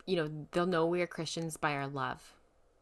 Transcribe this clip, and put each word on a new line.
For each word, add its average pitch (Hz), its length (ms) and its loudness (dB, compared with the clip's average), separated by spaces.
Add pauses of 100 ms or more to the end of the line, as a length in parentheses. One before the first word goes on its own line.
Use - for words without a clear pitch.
you 190 120 0
know, 151 340 -2
they'll 175 160 2
know 165 180 4
we 175 160 2
are 170 60 0
Christians 165 500 -4
by 151 160 0
our 139 140 -2
love, 135 480 -6 (480)